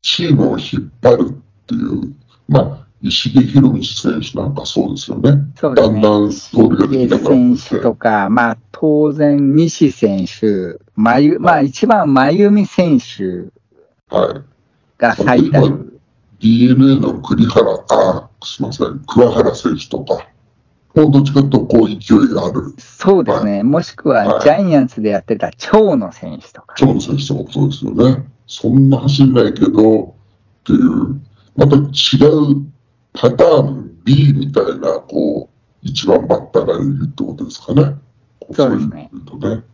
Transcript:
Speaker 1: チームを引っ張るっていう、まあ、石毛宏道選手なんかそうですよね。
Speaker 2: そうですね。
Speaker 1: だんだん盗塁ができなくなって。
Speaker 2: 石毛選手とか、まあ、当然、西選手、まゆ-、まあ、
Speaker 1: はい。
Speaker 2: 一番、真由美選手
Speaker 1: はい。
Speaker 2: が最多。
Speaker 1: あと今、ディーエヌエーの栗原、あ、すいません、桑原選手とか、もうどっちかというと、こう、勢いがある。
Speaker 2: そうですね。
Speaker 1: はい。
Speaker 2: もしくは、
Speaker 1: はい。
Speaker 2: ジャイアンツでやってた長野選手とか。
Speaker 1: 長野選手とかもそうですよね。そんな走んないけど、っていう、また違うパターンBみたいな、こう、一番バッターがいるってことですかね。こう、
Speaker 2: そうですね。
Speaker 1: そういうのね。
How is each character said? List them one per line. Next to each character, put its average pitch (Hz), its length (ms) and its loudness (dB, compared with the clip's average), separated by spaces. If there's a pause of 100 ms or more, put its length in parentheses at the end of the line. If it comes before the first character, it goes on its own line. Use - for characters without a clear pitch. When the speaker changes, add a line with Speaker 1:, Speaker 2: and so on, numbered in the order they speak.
Speaker 1:
チ - 240 -4
ー 147 100 2
ム - 160 0
を - 60 -6
引 - 200 -8
っ - 140 -12 (100)
張 120 140 4
る - 140 -4
っ - 20 -12 (340)
て 120 80 -8
い 117 80 -6
う、 - 320 -8 (320)
ま 71 140 2
あ、 - 260 -8 (160)
石 - 300 -4
毛 131 80 6
宏 131 400 2
道 - 320 -6
選 - 80 -6
手 - 180 -12
な - 80 -6
ん - 80 -6
か - 100 -10
そ - 220 -4
う - 40 -6
で 139 60 -8
す - 140 -16
よ - 80 -8
ね。 139 240 2 (140)
Speaker 2:
そ 151 140 -2
う 127 40 -6
で - 80 4
す 110 80 2
ね。 107 40 -2
Speaker 1:
だ 104 40 -2
ん 107 40 0
だ 104 260 2
ん - 20 -4
盗 113 380 0
塁 123 100 0
が - 80 2
で 135 120 -2
き 120 120 0
な 113 80 0
く - 60 -4
な - 60 -2
っ - 20 4
て。 135 40 4
Speaker 2:
石 123 140 4
毛 123 60 2
選 - 220 -6
手 - 40 -6
と 113 140 0
か、 104 340 -2
ま 117 220 2
あ、 113 60 -10 (120)
当 151 420 0
然、 143 440 0
西 160 340 2
選 98 360 -2
手、 92 520 -6 (160)
ま 117 240 2
ゆ-、 147 220 2
ま 175 140 2
あ、 - 20 -
Speaker 1:
は 135 60 0
い。 143 40 0
Speaker 2:
一 - 220 -4
番、 175 260 2
真 135 160 2
由 202 200 2
美 208 140 2
選 165 360 0
手 90 500 -10 (640)
Speaker 1:
は - 220 0
い。 143 60 -18 (560)
Speaker 2:
が 117 180 0
最 113 340 2
多。 147 80 2
Speaker 1:
あ - 40 4
と 143 40 4
今、 139 120 -2
デ - 60 -14 (580)
ィ 117 260 4
ー 131 60 4
エ - 20 -
ヌ 135 160 4
エ - 20 4
ー - 60 0
の - 220 -4
栗 117 220 2
原、 - 220 2 (240)
あ、 - 380 0 (160)
す - 180 -10
い 120 40 -4
ま 110 60 -10
せ - 120 -4
ん、 - 240 -8
桑 120 240 4
原 - 200 0
選 107 240 -6
手 - 120 -14
と - 160 -10
か、 - 220 -6 (640)
も 156 140 4
う 143 60 2
ど 139 80 6
っ - 20 0
ち 139 100 -2
か 139 100 2
と 139 40 2
い - 0 -
う - 40 -2
と、 107 100 2
こ 113 240 2
う、 104 40 -2
勢 104 60 -6
い 107 400 2
が 92 120 -4
あ - 40 -4
る。 - 280 -8
Speaker 2:
そ - 420 0
う - 40 -4
で - 80 -4
す - 120 -2
ね。 101 80 -2
Speaker 1:
は 101 60 -4
い。 101 40 -4
Speaker 2:
も 143 180 0
し - 120 -12
く - 160 -6
は、 110 180 0
Speaker 1:
は - 140 0
い。 - 20 -6
Speaker 2:
ジ - 60 4
ャ 180 200 2
イ 156 80 2
ア 139 40 4
ン 127 80 -2
ツ - 120 -12
で 107 100 -2
や 98 100 -2
っ - 40 -20
て 110 120 -4
た - 200 -8
長 208 380 2
野 98 160 -4
選 85 300 -16
手 - 120 -20
と - 100 -20
か。 - 140 -20
Speaker 1:
長 135 180 4
野 - 60 -2
選 - 160 -6
手 - 120 -6
と 143 80 -4
か - 80 -8
も - 80 -16
そ 139 140 0
う - 40 0
で - 60 -10
す - 80 -12
よ 104 80 -8
ね。 - 340 0 (220)
そ - 200 -8
ん 135 220 4
な 131 80 2
走 139 240 2
ん 127 100 4
な 110 160 2
い - 60 -6
け - 60 -8 (100)
ど、 107 320 2
っ - 100 -14 (520)
て - 80 -2
い - 40 4
う、 - 440 0 (340)
ま 139 140 2
た 143 80 4
違 143 40 6
う 143 840 2 (460)
パ - 180 0
タ - 140 0
ー 156 180 4
ン 135 420 -8
B 143 280 4
み - 180 -2
た 107 120 0
い - 180 -6
な、 - 140 -4
こ - 540 -6
う、 - 80 -20 (260)
一 - 260 -6
番 - 180 2
バ - 120 -2
ッ - 80 -14
タ - 120 -2
ー - 80 -2
が - 80 -2
い - 40 -6
る - 260 -4
っ - 100 -6
て - 80 -10
こ - 120 -8
と - 100 -10
で - 80 -14
す - 120 -20
か - 80 -8
ね。 139 220 2 (460)
こ - 100 -20
う、 - 60 -16
Speaker 2:
そ 143 100 2
う 123 100 0
で 107 60 -4
す 110 60 -4
ね。 76 240 -14
Speaker 1:
そ - 240 -20
う - 0 -
い - 20 -18
う - 20 -16
の 110 160 -6
ね。 117 60 -12 (120)